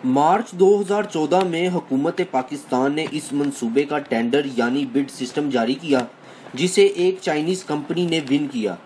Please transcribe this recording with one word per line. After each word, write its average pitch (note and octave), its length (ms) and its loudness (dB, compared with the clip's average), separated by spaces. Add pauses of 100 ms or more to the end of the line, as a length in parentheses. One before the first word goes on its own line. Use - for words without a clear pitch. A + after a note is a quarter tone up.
मार्च D#3 480 2
दो F#3 120 6 (100)
हज़ार G3+ 280 0
चौदह E3+ 400 0
में F3 240 0
हुकूमत E3 520 -2 (120)
पाकिस्तान C3 640 -2
ने D#3 200 -2
इस D3 180 -8
मंसूबे C#3 520 0
का D3 160 -4
टेंडर B2 460 0 (120)
यानी B2+ 280 0
बिड C3+ 220 -2
सिस्टम C#3+ 420 -4
जारी A#2+ 260 0
किया, C3+ 300 0 (480)
जिसे F3+ 320 4 (120)
एक F#3 220 2
चाइनीज E3 440 -2
कंपनी D3+ 420 -2
ने E3 160 0
विन C#3+ 260 0
किया। G#2 380 -4